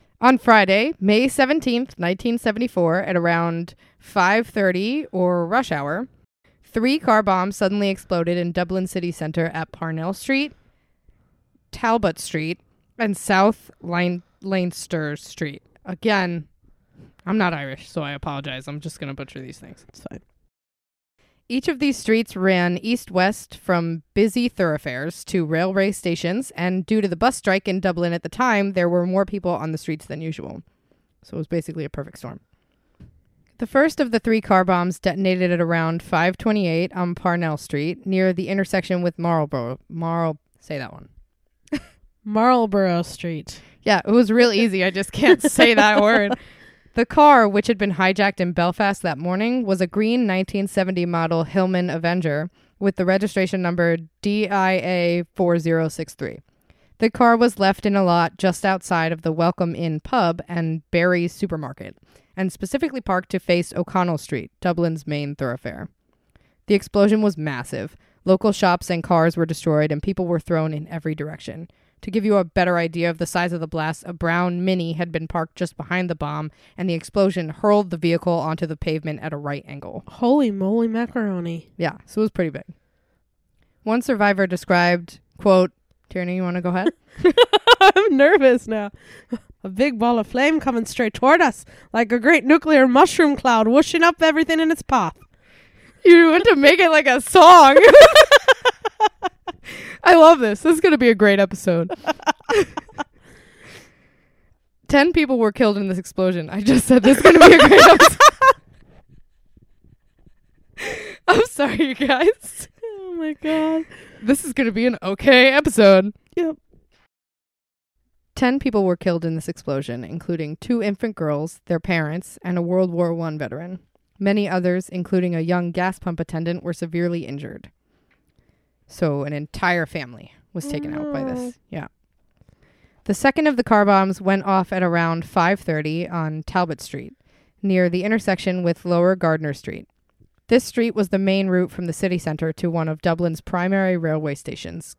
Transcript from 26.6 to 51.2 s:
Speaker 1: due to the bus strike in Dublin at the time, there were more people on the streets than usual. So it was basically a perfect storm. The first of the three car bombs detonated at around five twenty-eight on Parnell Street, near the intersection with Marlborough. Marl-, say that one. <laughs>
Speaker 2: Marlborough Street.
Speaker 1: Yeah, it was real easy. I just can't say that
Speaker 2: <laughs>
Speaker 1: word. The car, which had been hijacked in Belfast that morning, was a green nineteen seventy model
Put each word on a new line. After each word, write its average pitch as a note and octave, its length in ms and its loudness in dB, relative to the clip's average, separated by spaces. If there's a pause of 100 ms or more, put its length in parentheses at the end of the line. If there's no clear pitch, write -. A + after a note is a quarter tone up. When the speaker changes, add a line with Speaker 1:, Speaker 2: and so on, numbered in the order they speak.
Speaker 1:
due A3 160 0
to G3 80 -2
the E3+ 80 -6
bus A#3+ 180 0
strike F#3+ 320 -4
in F#3+ 140 -4
Dublin E3+ 320 -4
at E3+ 100 -8
the D#3+ 60 -12
time, G3+ 440 -2
there F3 140 0
were F3 180 -2
more F#3 200 -2
people F#3+ 260 -6
on D#3+ 220 -6
the D#3 40 -8
streets D#3 280 -10
than D3+ 160 -12
usual. D#3+ 420 -12 (580)
So - 140 -18
it - 20 -10
was D#3+ 100 -10
basically E3 360 -8
a D3 60 -12
perfect E3+ 300 -14
storm. - 200 -18 (1200)
The A#3 80 -8
first - 320 0
of B3+ 120 -2
the A3+ 80 0
three A3 200 0
car F#3+ 240 2
bombs F3+ 340 -2
detonated F#3 540 -2
at F3 80 0
around E3 440 -2
five F3+ 340 -2
twenty-eight F#3 580 -2
on F3 180 -4
Parnell E3+ 440 -4
Street, D3+ 480 -8
near F#3 260 0
the F3+ 160 -6
intersection F#3 540 -4
with F3 180 -4
Marlborough. D3 600 -4 (100)
Marl-, E3 480 -6 (240)
say D3+ 160 -12
that B2+ 160 -14
one. - 160 -20 (600)
<laughs> D4 100 -6 (420)
Speaker 2:
Marlborough G#3 800 0
Street. - 580 -12 (220)
Speaker 1:
Yeah, G3+ 220 0
it G3+ 60 -4
was A3+ 200 4
real A#3+ 200 4
easy. G3 320 0
I F#3 80 0
just F#3+ 200 -8
can't D4 300 2
say A#3+ 320 2
that G#3+ 280 4
Speaker 2:
<laughs> - 0 -
Speaker 1:
word. G#3 320 2 (640)
The A#3 100 0
car, C#4+ 420 6
which G3+ 200 -2
had A3 100 -2
been G3 160 -4
hijacked F#3+ 460 0
in F3+ 140 -2
Belfast F#3 500 -2
that D#3+ 140 -6
morning, G#3 480 -4
was F#3+ 160 -2
a F#3 60 0
green A3+ 400 -2
nineteen F#3+ 400 -4
seventy F#3 380 -4
model E3 380 -2